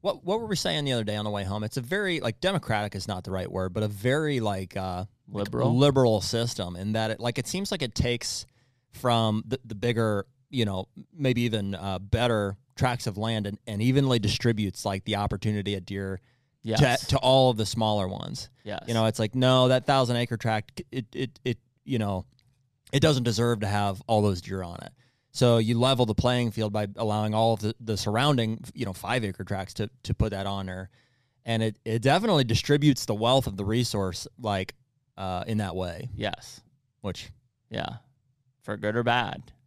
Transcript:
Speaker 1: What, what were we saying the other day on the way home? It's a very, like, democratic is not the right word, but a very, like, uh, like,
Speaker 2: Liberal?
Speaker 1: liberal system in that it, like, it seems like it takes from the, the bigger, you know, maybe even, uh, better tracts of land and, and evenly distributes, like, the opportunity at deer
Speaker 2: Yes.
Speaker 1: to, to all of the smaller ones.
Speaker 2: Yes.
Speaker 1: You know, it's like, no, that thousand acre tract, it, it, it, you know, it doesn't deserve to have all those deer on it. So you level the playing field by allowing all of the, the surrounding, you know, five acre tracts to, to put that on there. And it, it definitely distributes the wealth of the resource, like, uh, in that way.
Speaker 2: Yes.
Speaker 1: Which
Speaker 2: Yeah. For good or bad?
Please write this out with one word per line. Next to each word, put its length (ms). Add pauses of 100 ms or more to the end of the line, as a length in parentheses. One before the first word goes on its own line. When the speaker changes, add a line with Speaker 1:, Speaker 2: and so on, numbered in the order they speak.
Speaker 1:
What, 240
what 160
were 60
we 100
saying 280
the 80
other 120
day 100
on 100
the 60
way 140
home? 180
It's 140
a 40
very, 380
like, 220
democratic 560
is 100
not 160
the 80
right 180
word, 240
but 120
a 40
very, 520
like, 360
uh, 280 (240)
like, 180
Speaker 2:
Liberal? 300
Speaker 1:
liberal 440
system 540
in 200
that 180
it, 80
like, 180
it 80
seems 240
like 120
it 120
takes 500 (460)
from 560
the, 180
the 120
bigger, 500 (240)
you 140
know, 240 (280)
maybe 260
even, 340
uh, 240
better 560 (180)
tracts 320
of 100
land 300
and, 120 (100)
and 120
evenly 380
distributes, 680
like, 200
the 100
opportunity 640
at 100
deer 340 (440)
Speaker 2:
Yes. 380
Speaker 1:
to, 40
to 120
all 320
of 60
the 100
smaller 420
ones. 400 (160)
Speaker 2:
Yes. 240
Speaker 1:
You 60
know, 120
it's 140
like, 160
no, 320
that 180
thousand 300
acre 200
tract, 540
it, 220
it, 320
it, 140 (260)
you 160
know, 240 (680)
it 80
doesn't 240
deserve 360
to 80
have 400
all 140
those 200
deer 220
on 180
it. 80 (440)
So 220
you 240
level 240
the 100
playing 360
field 240
by 220
allowing 380
all 200
of 60
the, 200
the 160
surrounding, 680 (120)
you 100
know, 80
five 320
acre 200
tracts 300
to, 140 (140)
to 100
put 200
that 140
on 200
there. 240 (560)
And 160
it, 140 (100)
it 160
definitely 420
distributes 600
the 80
wealth 320
of 100
the 80
resource, 640 (100)
like, 360 (420)
uh, 300
in 120
that 160
way. 400
Speaker 2:
Yes. 460 (400)
Speaker 1:
Which 300 (400)
Speaker 2:
Yeah. 260 (640)
For 160
good 180
or 80
bad? 400 (240)